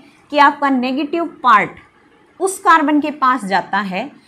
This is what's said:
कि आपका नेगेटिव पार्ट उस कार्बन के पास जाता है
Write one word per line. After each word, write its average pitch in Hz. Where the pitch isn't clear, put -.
कि 294
आपका 277
नेगेटिव 269
पार्ट 208
उस 381
कार्बन 311
के 302
पास 254
जाता 190
है 202